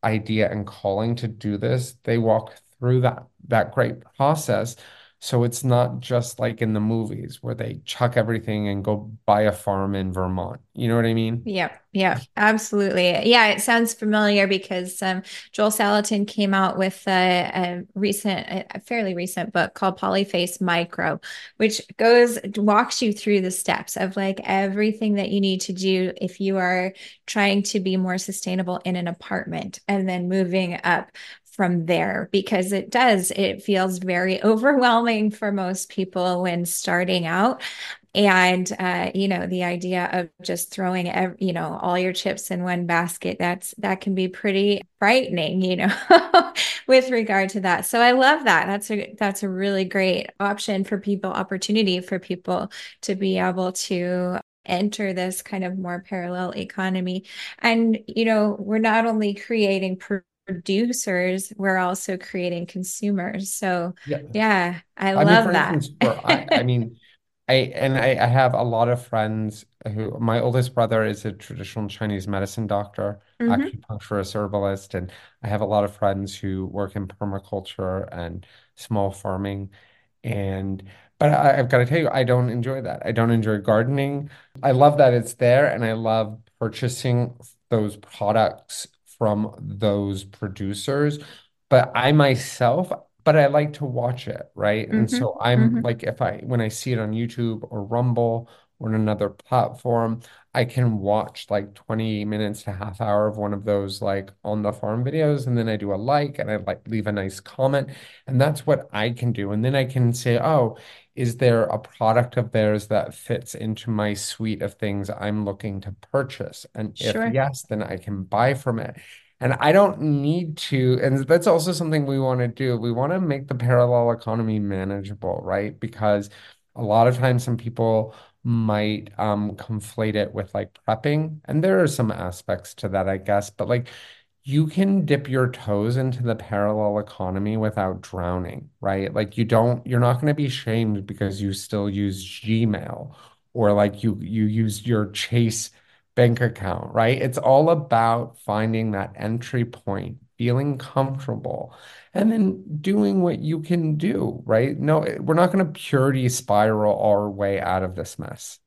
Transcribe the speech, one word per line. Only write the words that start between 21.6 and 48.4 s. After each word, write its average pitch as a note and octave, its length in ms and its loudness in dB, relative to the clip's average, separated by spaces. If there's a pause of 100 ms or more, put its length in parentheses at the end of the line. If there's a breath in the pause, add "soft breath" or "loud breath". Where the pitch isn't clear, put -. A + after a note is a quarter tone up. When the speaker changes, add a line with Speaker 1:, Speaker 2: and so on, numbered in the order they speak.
Speaker 2:
goes, A#3 420 6 (180)
walks G#3+ 440 2
you G#3+ 140 0
through G#3 260 0
the F#3 100 -2
steps - 460 -4
of, F#3+ 220 -4
like, G3 260 -2
everything G#3 680 0
that G3+ 160 -2
you G3+ 100 0
need F#3+ 220 0
to G3 100 -8
do F#3 460 0
if F3+ 200 -6
you F#3+ 200 0
are F#3 340 0 (340 loud breath)
trying G3+ 360 2
to G3+ 180 -2
be F#3 160 0
more F#3 220 0
sustainable F#3 680 -4
in F#3 120 -2
an F3 120 -4
apartment F3+ 800 -8
and G3 180 0
then F3+ 220 -2
moving F#3 560 0
up - 260 0 (460 loud breath)
from F3+ 300 2
there, F3 460 0
because G3 400 0
it G3 180 -4
does, A3+ 400 4
it G3 320 -2
feels F#3+ 360 0
very F#3 460 -2
<laughs> G#3+ 60 6
overwhelming A#3 800 4
for G#3 220 -4
most F#3+ 360 -4
people F3+ 540 -2
when F3 220 0
starting F3+ 640 -2
out. G3 360 0 (540 loud breath)
And, F#3 600 4
uh, F3+ 340 -2
you G3 140 0
know, F3+ 200 -2
the F3+ 180 -2
idea F3+ 480 -2
of F3 160 -2 (160)
just - 260 -4
throwing F3+ 380 -2
ev-, F#3 320 -2
you F#3 120 0
know, D#3+ 300 -6
all F3+ 160 0
your F#3 140 0
chips F#3 400 -6
in F3+ 100 -4
one F3 240 -2
basket, E3+ 540 -2
that's, F3 380 -4
that F#3+ 220 -2
can G3 140 -2
be F#3 140 0
pretty G3 540 0 (180)
frightening, F#3+ 640 2
you F#3 140 0
know, F#3 160 2 (160)
<laughs> E4+ 440 6 (340 loud breath)
with C4 240 6
regard G#3+ 400 0
to G#3 100 -4
that. F#3 260 0
So A#3 140 0
I A#3+ 120 8
love C4+ 320 6